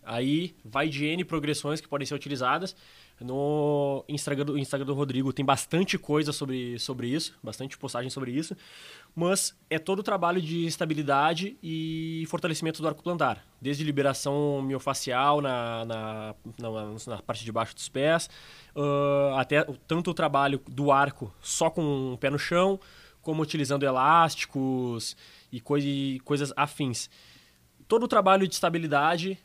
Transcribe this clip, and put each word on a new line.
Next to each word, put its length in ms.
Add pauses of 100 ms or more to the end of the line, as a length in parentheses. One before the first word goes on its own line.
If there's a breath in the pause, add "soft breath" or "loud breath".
Aí 600
vai 260
de 160
N 180
progressões 560
que 80
podem 180
ser 100
utilizadas. 600 (440 loud breath)
No 880
Instagram 340
do, 140
Instagram 300
do 60
Rodrigo 380
tem 140
bastante 520
coisa 360
sobre, 440
sobre 300
isso, 340
bastante 360
postagem 320
sobre 220
isso. 240 (600 loud breath)
Mas 400 (140)
é 100
todo 200
o 40
trabalho 380
de 240
estabilidade 1000
e 640
fortalecimento 540
do 80
arco 120
plantar. 420 (180)
Desde 240
liberação 760
miofacial 800
na, 440
na, 500 (240)
na, 100 (380)
na 140
parte 240
de 80
baixo 200
dos 140
pés, 420 (460 loud breath)
ah, 640
até 220
o, 160 (100)
tanto 240
o 20
trabalho 540
do 240
arco 500
só 280
com 440
o 40
pé 120
no 80
chão, 400 (440 loud breath)
como 200
utilizando 440
elásticos 1300 (360 loud breath)
e 100
coi-, 200 (340)
e 40
coisas 360
afins. 540 (760 loud breath)
Todo 160
o 60
trabalho 360
de 80
estabilidade 920